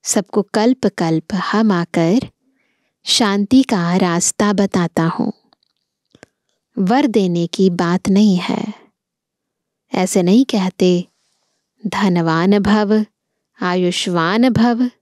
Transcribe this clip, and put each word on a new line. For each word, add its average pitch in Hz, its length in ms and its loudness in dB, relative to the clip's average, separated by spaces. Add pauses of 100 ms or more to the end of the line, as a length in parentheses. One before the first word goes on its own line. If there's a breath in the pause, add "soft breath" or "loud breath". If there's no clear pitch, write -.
सबको - 380 -2
कल्प 226 440 0
कल्प 165 480 -2
हम 208 380 0
आकर 175 580 0 (760)
शांति 202 580 2
का 175 340 0
रास्ता 190 560 0
बताता 185 520 0
हूँ। - 280 -4 (1500)
वर 240 280 0
देने 180 400 0
की 190 240 0
बात 175 380 -2
नहीं 196 280 4
है। - 380 -6 (1200)
ऐसे 185 280 0
नहीं 208 220 4
कहते, 180 640 0 (800)
"धनवान 175 720 0
भव, 208 480 0 (560)
आयुष्मान 180 840 0
भव।" 240 420 0 (120)